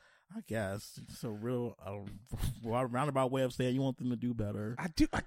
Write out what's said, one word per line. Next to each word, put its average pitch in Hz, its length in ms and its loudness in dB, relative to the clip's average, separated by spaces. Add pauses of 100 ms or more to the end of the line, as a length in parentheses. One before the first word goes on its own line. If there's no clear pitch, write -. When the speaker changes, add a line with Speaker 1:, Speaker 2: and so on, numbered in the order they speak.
(360)
Speaker 1:
I 226 120 -8
guess 101 500 -2 (100)
it's - 140 -12
a 123 80 -2
real, 117 540 -2
uh, 101 140 -6 (640)
<laughs> - 0 -
roundabout 127 640 2
way 131 120 2
of 127 100 2
saying 127 220 2
you 135 80 4
want 131 160 2
them 123 120 0
to 120 60 2
do 120 180 0
better. 107 440 -2
Speaker 2:
I - 100 -2
do, - 240 6
I - 140 0